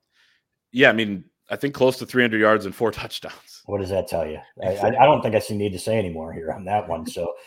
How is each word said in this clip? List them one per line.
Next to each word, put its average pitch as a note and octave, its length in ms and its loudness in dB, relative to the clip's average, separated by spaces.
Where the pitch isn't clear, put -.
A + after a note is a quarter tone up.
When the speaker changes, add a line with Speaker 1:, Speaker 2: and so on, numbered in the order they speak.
Speaker 1:
Yeah, C3 180 4
I A#2 40 6
mean, G#2 320 -2
I G#2 60 -4
think C#3 180 -4
close B2+ 240 2
to A#2 80 -10
three B2+ 160 2
hundred A2 180 2
yards G#2+ 240 4
and F#2 100 -8
four A#2 160 0
touchdowns. - 760 -14
Speaker 2:
What G2 140 -4
does F#2 100 -6
that F#2+ 180 -2
tell E2 180 -2
you? D#2 120 -10
I, F#2+ 40 -4
I, F#2 40 0
Speaker 1:
Exactly. G2+ 280 0
Speaker 2:
I B2 60 10
don't C#3 180 6
think A2+ 120 -2
I G#2+ 60 6
see G#2+ 160 -6
need G2+ 160 -2
to F#2 60 -10
say A2+ 200 -2
anymore E2 340 -6
here E2 200 -8
on F#2+ 140 -10
that G#2 220 -2
one. E2 180 -6
So E2+ 280 -6